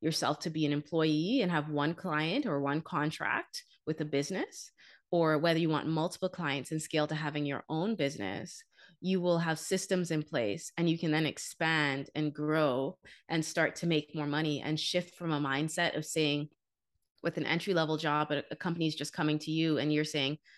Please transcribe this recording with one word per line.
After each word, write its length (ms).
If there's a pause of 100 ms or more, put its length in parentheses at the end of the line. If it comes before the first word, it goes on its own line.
yourself 380
to 100
be 160
an 80
employee 680
and 80
have 180
one 240
client 540
or 120
one 220
contract 800 (220)
with 160
a 40
business, 640 (400)
or 260
whether 220
you 100
want 180
multiple 400
clients 440
and 100
scale 240
to 80
having 320
your 240
own 260
business, 680 (360)
you 220
will 160
have 220
systems 500
in 140
place 520
and 140
you 80
can 140
then 160
expand 880
and 180
grow 640 (320)
and 160
start 300
to 100
make 300
more 100
money 360
and 180
shift 340
from 180
a 80
mindset 560
of 80
saying, 460 (720)
with 160
an 80
entry-level 520
job, 340
a, 180
a 60
company 320
is 80
just 180
coming 240
to 140
you 260
and 160
you're 100
saying, 360 (180)